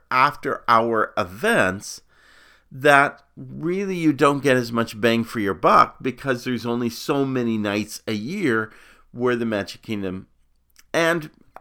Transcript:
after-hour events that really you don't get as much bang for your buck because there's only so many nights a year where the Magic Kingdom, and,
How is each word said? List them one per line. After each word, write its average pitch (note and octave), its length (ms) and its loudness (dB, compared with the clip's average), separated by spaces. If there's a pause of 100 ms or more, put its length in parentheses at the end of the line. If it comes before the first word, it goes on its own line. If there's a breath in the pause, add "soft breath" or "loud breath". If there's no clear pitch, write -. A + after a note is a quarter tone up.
(100)
after-hour A#2+ 1080 2
events G#2 880 -2 (680 soft breath)
that C#3 520 4 (140)
really F3 600 -6
you D#3 160 2
don't C#3+ 300 2
get C3 140 4
as A#2 140 -2
much A2+ 300 -4
bang A2+ 240 2
for A#2 160 -6
your G2 140 0
buck - 480 4
because C3 420 -4
there's A#2+ 220 -4
only A#2+ 240 -2
so C#3 340 -2
many B2 320 -2
nights G#2 500 -4
a A#2 60 -4
year A2+ 580 -2 (420 loud breath)
where B2 240 0
the A#2 100 -2
Magic G#2 360 -4
Kingdom, F#2+ 440 -8 (640)
and, E3 380 0 (300)